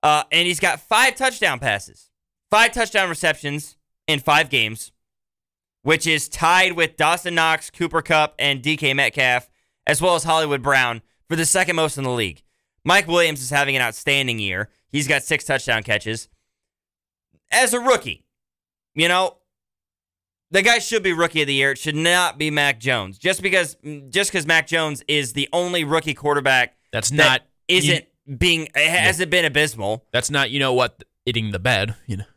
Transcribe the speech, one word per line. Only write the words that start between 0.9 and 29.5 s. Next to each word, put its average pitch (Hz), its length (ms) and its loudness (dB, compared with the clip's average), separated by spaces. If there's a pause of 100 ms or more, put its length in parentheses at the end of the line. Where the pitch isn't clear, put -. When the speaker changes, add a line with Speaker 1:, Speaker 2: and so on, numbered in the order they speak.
Speaker 1:
touchdown 214 420 -2
passes, - 540 -4 (400)
five 226 200 4
touchdown 214 380 0
receptions 151 680 -4 (280)
in 151 140 0
five 147 320 2
games, 110 400 -4 (880)
which 160 240 0
is 156 240 -2
tied 180 440 2
with 165 240 -2
Dawson 170 360 0
Knox, 160 380 0
Cooper 160 320 -4
Kupp, 156 340 2
and 139 240 -2
D 147 160 -2
K 139 160 0
Metcalf, 127 560 0 (380)
as 147 140 0
well 175 140 4
as 156 80 -2
Hollywood 156 380 0
Brown, 127 400 2 (260)
for 165 80 -4
the 160 100 0
second 180 300 0
most 156 220 0
in 139 60 -6
the 127 80 -2
league. 107 320 -4 (400)
Mike 180 240 2
Williams 165 340 2
is 127 80 -8
having 143 260 0
an 131 60 0
outstanding 123 560 -2
year. 98 320 -6 (220)
He's 143 160 -2
got 143 160 0
six 156 200 -2
touchdown 127 400 -2
catches. 113 460 -4 (1200)
As 247 220 2
a 247 60 0
rookie, 240 460 0 (680)
you 160 140 0
know, 180 300 0 (1120)
the 190 100 2
guy 233 180 4
should 226 220 -2
be 185 120 0
rookie 160 280 0
of 143 60 0
the 143 60 -2
year. 139 180 2
It 135 60 -4
should 151 180 -6
not 175 420 2
be 156 140 -2
Mac 143 280 0
Jones. 110 380 -2
Just 185 240 -2
because, 180 360 -2 (320)
just 190 220 -2
'cause 170 140 -4
Mac 160 220 2
Jones 156 400 -2
is 147 240 -2
the 139 220 -4
only 175 320 -2
rookie 156 280 -2
quarterback 135 640 0 (160)
Speaker 2:
That's 113 200 -4
Speaker 1:
that 143 40 -4
Speaker 2:
not, 135 260 2 (280)
Speaker 1:
isn't 165 360 2 (200)
Speaker 2:
you, 139 100 -12
Speaker 1:
being, 165 400 0
hasn't 170 540 2
Speaker 2:
yeah. - 20 -2
Speaker 1:
been 175 140 2
abysmal. 120 680 -2